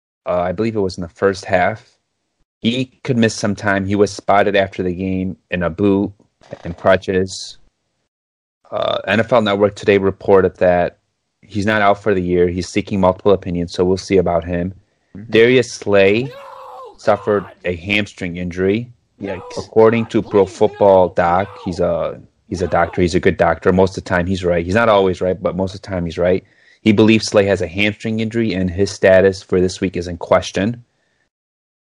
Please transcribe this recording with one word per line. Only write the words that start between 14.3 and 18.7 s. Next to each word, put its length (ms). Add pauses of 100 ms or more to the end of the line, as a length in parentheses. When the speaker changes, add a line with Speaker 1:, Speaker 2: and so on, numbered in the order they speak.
Speaker 1:
him. 280 (420)
Speaker 2:
Mm-hmm. 160
Speaker 1:
Darius 420
Slay 500
Speaker 3:
No, 720
Speaker 1:
suffered 460
Speaker 3:
God. 100 (120)
Speaker 1:
a 100
hamstring 640
injury. 540 (300)